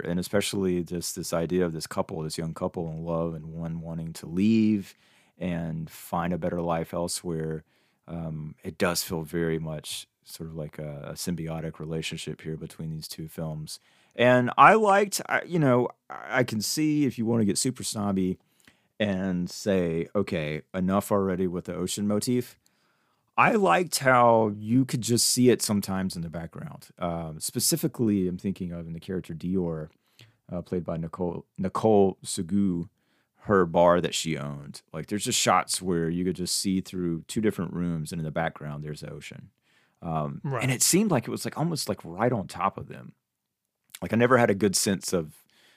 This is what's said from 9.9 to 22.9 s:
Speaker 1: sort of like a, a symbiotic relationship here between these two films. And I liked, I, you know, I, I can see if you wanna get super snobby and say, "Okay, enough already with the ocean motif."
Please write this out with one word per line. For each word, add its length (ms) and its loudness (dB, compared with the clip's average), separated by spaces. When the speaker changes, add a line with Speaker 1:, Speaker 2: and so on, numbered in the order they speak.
Speaker 1:
sort 260 -14
of 60 -12
like 240 -10
a, 300 -10
a 40 -10
symbiotic 640 -6
relationship 640 -6
here 160 -6
between 340 -10
these 160 -8
two 200 -12
films. 520 -10
And 420 6
I 180 10
liked, 520 2
I, 160 -2
you 160 -2
know, 300 4
I, 300 -4
I 40 4
can 180 -4
see 440 0
if 120 -2
you 80 -2
wanna 200 4
get 120 2
super 260 -2
snobby 540 0
and 480 -2
say, 640 0
"Okay, 480 -2
enough 360 2
already 380 2
with 180 -6
the 80 -8
ocean 320 -4
motif." 540 -2